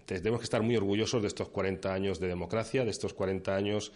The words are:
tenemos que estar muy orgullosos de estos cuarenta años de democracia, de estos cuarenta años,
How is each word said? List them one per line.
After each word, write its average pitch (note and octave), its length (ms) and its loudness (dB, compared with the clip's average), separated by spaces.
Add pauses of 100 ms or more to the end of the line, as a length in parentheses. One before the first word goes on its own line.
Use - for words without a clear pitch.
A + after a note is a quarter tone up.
tenemos G#2 340 0
que - 60 -8
estar A#2 160 2
muy A#2 160 4
orgullosos G#2 440 2
de G#2 60 2
estos F#2+ 220 -4
cuarenta F#2+ 440 0
años F#2+ 280 0
de F#2 80 0
democracia, G#2+ 560 0
de G#2 60 0
estos F#2+ 220 -4
cuarenta F#2+ 440 0
años, G2+ 380 0